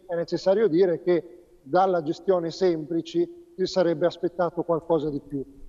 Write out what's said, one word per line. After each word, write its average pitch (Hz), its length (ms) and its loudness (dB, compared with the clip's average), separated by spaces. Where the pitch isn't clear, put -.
è 175 80 -8
necessario 185 540 0
dire 170 340 2
che - 600 -2
dalla 175 400 2
gestione 165 500 -2
Semplici 165 1040 -2
si 185 100 -2
sarebbe 170 400 0
aspettato 170 560 -2
qualcosa 156 480 0
di 143 100 -4
più, 139 240 -8